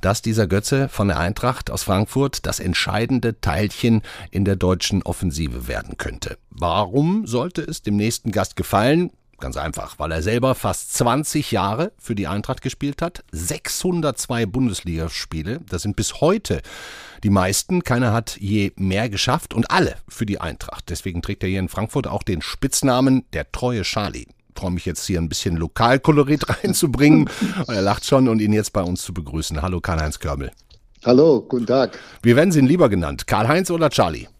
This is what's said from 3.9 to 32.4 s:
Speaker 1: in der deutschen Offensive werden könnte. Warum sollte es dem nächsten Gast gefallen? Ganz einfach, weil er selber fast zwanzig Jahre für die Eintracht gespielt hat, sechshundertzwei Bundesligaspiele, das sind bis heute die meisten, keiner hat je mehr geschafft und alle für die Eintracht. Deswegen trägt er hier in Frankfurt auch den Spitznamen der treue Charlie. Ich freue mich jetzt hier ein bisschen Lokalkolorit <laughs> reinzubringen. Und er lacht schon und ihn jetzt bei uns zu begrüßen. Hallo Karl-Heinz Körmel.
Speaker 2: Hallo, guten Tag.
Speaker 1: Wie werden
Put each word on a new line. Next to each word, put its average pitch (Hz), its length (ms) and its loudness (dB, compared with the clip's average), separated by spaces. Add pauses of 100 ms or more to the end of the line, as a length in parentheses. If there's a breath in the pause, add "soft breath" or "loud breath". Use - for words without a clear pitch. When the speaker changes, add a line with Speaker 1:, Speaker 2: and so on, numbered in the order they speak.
Speaker 1:
in 95 160 0
der 98 100 2
deutschen 92 460 2
Offensive 76 640 -4
werden - 300 -8
könnte. - 400 -8 (140)
Warum 110 720 0
sollte 135 380 -4
es - 180 -8
dem 104 160 0
nächsten 110 340 -2
Gast 95 240 -2
gefallen? 135 540 2 (300)
Ganz 65 180 -6
einfach, 76 420 -8
weil 78 140 -4
er 80 80 -2
selber 120 340 0
fast - 380 -6
zwanzig 139 580 0
Jahre 110 460 0
für - 180 -6
die 98 120 -2
Eintracht 104 340 -4
gespielt 139 400 -6
hat, - 320 -6
sechshundertzwei 143 1120 -4
Bundesligaspiele, 90 1200 -4
das 87 140 -6
sind 101 160 -4
bis - 240 -2
heute 185 400 0 (600 loud breath)
die 107 60 2
meisten, 98 540 2
keiner 120 300 2
hat 113 260 -4
je 101 380 0
mehr 98 320 0
geschafft 123 440 -2
und 117 160 -2
alle 180 260 2 (120)
für - 180 -6
die 101 140 -4
Eintracht. - 500 -10
Deswegen 87 320 -6
trägt - 220 -6
er 95 60 -2
hier 95 100 0
in 92 80 -2
Frankfurt 110 400 -4
auch - 160 -4
den 92 180 -2
Spitznamen 131 920 2
der - 180 -6
treue 123 300 -2
Charlie. 87 460 -4 (280)
Ich - 40 -12
freue 92 120 -4
mich 90 140 -4
jetzt 85 200 -6
hier 90 140 0
ein 82 100 -2
bisschen - 280 -2
Lokalkolorit 139 920 4
<laughs> - 140 -4
reinzubringen. 147 680 6 (380 loud breath)
Und 123 60 -4
er 98 80 0
lacht 98 240 0
schon 131 240 4
und 110 100 4
ihn 107 140 2
jetzt 107 180 2
bei 104 120 0
uns 90 180 -2
zu - 120 -10
begrüßen. 78 480 -4
Hallo 90 200 -2
Karl-Heinz 78 380 -2
Körmel. 69 320 -6 (520)
Speaker 2:
Hallo, 135 380 6
guten 120 240 -4
Tag. 123 320 0 (240 loud breath)
Speaker 1:
Wie 117 140 6
werden 170 160 6